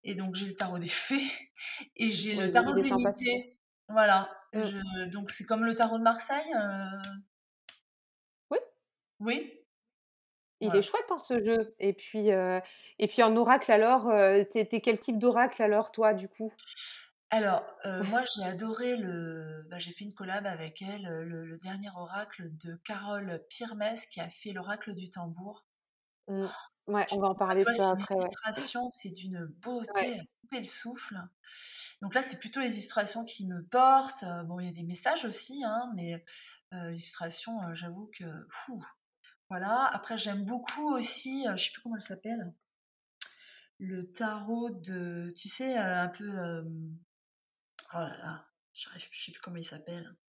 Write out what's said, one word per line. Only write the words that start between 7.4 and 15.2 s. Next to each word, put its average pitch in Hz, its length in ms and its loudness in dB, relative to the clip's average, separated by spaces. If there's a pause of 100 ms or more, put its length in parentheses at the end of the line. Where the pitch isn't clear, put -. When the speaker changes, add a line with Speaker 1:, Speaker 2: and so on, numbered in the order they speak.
Speaker 2:
Oui. 285 80 2 (640)
Speaker 1:
Oui. 233 340 -2 (1040)
Speaker 2:
Il 214 80 0
Speaker 1:
Voilà. 196 120 8
Speaker 2:
est 202 40 6
chouette, 453 280 0
hein, 339 60 2
ce 240 260 0
jeu. 220 360 2
Et 196 140 4
puis, 214 380 2
euh... 185 280 4 (400)
et 214 80 4
puis 240 140 4
en 220 140 8
oracle, 240 360 6
alors, 226 380 8
euh, 202 340 8
t'es, 208 220 2
t'es 220 160 0
quel 226 180 4
type 226 200 0
d'oracle, 240 420 6